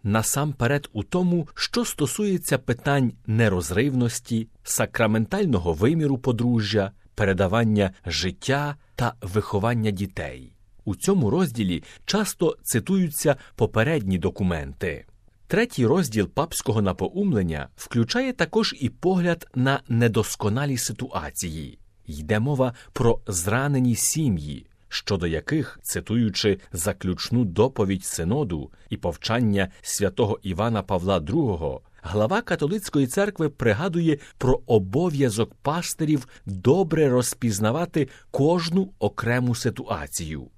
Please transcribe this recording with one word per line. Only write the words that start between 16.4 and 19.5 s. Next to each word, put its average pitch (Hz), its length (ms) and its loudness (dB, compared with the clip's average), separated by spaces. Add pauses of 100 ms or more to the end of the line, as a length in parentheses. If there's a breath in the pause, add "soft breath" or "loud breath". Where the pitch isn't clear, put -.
напоумлення 95 960 0
включає 247 580 0
також 226 460 0
і 123 100 -2
погляд 175 680 0